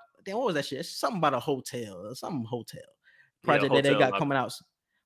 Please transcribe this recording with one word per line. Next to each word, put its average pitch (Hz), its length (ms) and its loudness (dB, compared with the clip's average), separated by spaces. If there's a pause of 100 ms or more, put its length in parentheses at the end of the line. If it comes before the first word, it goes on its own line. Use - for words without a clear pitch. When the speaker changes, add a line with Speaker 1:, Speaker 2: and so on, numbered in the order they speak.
(240)
Speaker 1:
damn, 196 140 -6
what 262 80 0
was 185 80 0
that 139 100 0
shit? 139 220 -8
Something - 320 -4
about 151 160 4
a 123 60 0
hotel, 117 720 -6
some 139 300 -6
hotel 113 360 -8
Speaker 2:
Yeah, - 640 -20
Speaker 1:
project 143 300 4
that 139 100 6
they 139 60 6
Speaker 2:
Hotel 139 100 4
Speaker 1:
got 131 120 6
Speaker 2:
Lobby. 98 60 -2
Speaker 1:
coming 139 200 0
out. 120 140 -2 (540)